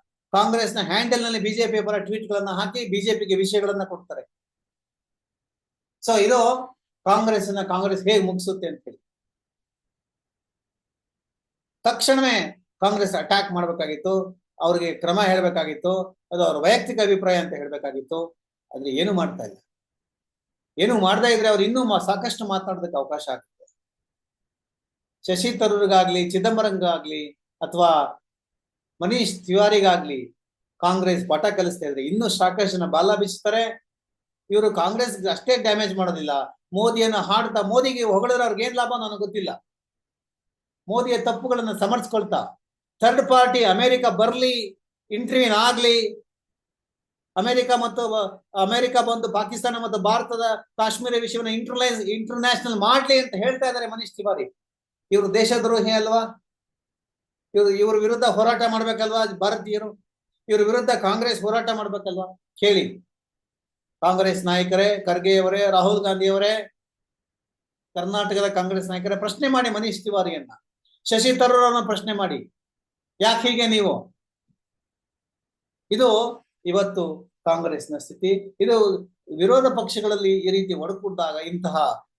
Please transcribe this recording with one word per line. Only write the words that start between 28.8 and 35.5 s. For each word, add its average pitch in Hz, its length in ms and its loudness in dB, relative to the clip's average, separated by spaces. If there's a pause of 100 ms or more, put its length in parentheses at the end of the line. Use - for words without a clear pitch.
ಮನೀಶ್ 196 440 -2
ತಿವಾರಿಗಾಗ್ಲಿ 185 840 2 (460)
ಕಾಂಗ್ರೆಸ್ 180 520 0
ಪಾಠ 151 160 0
ಕಲಿಸ್ತಾ 180 400 -2
ಇದ್ರೆ 135 200 -6
ಇನ್ನೂ 208 240 -2
ಸಾಕಷ್ಟು 185 480 0
ಜನ 175 80 -2
ಬಾಲ 175 300 2
ಬೀಸ್ತಾರೆ. 214 720 -2 (600)
ಇವರು 214 260 2
ಕಾಂಗ್ರೆಸ್ 196 520 -2
ಅಷ್ಟೇ 247 300 0